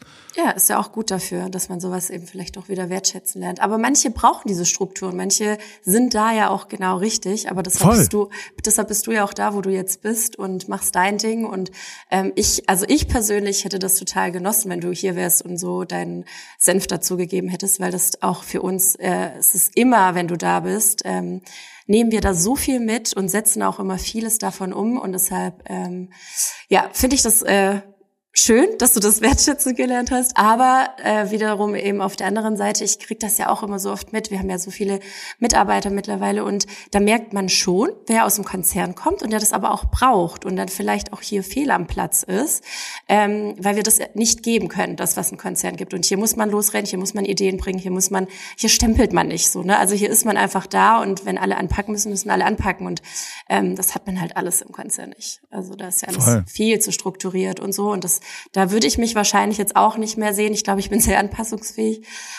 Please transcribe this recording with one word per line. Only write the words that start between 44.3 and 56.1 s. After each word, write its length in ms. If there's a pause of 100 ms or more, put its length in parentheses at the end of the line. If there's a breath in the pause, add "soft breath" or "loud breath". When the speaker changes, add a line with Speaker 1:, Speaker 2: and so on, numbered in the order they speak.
Speaker 1:
geben 260
können, 260
das, 220
was 160
ein 40
Konzern 380
gibt. 180
Und 120
hier 120
muss 200
man 120
losrennen, 360
hier 140
muss 140
man 120
Ideen 320
bringen, 220
hier 120
muss 200
man, 160 (300 loud breath)
hier 120
stempelt 420
man 160
nicht 240
so, 100
ne? 160
Also 160
hier 160
ist 160
man 120
einfach 300
da 340
und 240
wenn 120
alle 200
anpacken 340
müssen, 200
müssen 180
alle 160
anpacken 420
und, 140 (480 loud breath)
ähm, 260
das 180
hat 140
man 140
halt 160
alles 240
im 100
Konzern 380
nicht. 400
Also 260
da 140
ist 120
ja 60
alles 160